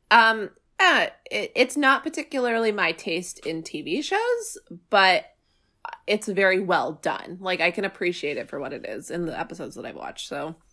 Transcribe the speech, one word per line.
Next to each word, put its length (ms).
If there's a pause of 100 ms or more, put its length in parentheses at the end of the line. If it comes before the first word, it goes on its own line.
(120)
Um, 400 (280)
uh, 280 (240)
it, 240
it's 200
not 280
particularly 680
my 200
taste 480
in 240
T 180
V 220
shows, 540 (340)
but 340 (800)
it's 220
very 320
well 420
done. 400
Like, 180
I 120
can 140
appreciate 520
it 120
for 100
what 120
it 160
is 220
in 160
the 120
episodes 380
that 100
I've 100
watched, 320
so. 280 (180)